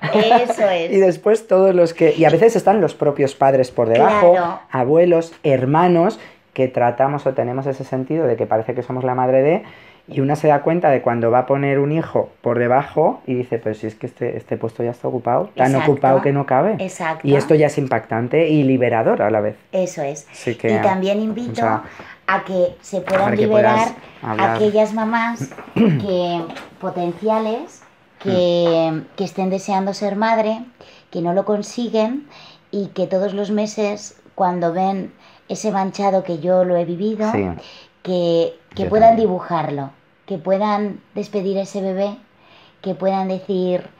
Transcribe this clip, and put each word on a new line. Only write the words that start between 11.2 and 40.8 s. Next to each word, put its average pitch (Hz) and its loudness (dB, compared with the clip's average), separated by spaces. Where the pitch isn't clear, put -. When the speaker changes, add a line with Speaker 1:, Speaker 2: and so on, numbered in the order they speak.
Speaker 2:
va 123 4
a 127 0
poner 139 0
un 143 0
hijo 156 -2
por 120 -2
debajo 139 0
y 127 -2
dice, 120 -4
"Pero 110 -4
si 110 -10
es 110 -8
que - -12
este, 120 -6
este - -8
puesto 117 -6
ya 120 -2
está - -8
ocupado, 131 -2
tan 131 2
Speaker 1:
Exacto. 135 2
Speaker 2:
ocupado 135 4
que 143 2
no 139 -2
cabe". 151 2
Speaker 1:
Exacto. 165 -6
Speaker 2:
Y 139 4
esto 143 2
ya 151 4
es 131 -4
impactante 123 0
y 151 4
liberador 131 2
a 104 2
la 110 0
vez. 104 -4
Speaker 1:
Eso 180 -4
es. 147 -8
Speaker 2:
Así - -8
que, 113 -2
Speaker 1:
Y 110 0
también 190 0
invito 220 -6
Speaker 2:
o - -10
sea, 226 0
Speaker 1:
a 190 -4
que 180 -2
se 185 -10
puedan 190 -2
Speaker 2:
para 214 -2
que 208 0
Speaker 1:
liberar 214 2
Speaker 2:
puedas 226 0
hablar. 185 -2
Speaker 1:
aquellas 214 0
mamás 226 -4
Speaker 2:
<clears throat> - -12
Speaker 1:
que, 175 0
potenciales 214 -4
que, 175 2
Speaker 2:
Mm. - -8
Speaker 1:
que - -4
estén 190 -4
deseando 196 -2
ser 202 -6
madre, 220 0
que 175 -6
no 175 -2
lo 190 0
consiguen 220 -4
y 202 -4
que 185 -4
todos 190 -2
los 202 -4
meses, 208 -4
cuando 175 -2
ven 190 -4
ese 208 -6
manchado 190 -2
que 175 -6
yo 180 2
lo 180 0
he 170 0
vivido, 208 -4
Speaker 2:
Sí. 143 -2
Speaker 1:
que, 170 0
que 190 -6
Speaker 2:
Yo 185 -2
Speaker 1:
puedan 220 6
Speaker 2:
también. 226 4
Speaker 1:
dibujarlo, 151 -4
que 190 -8
puedan 202 -2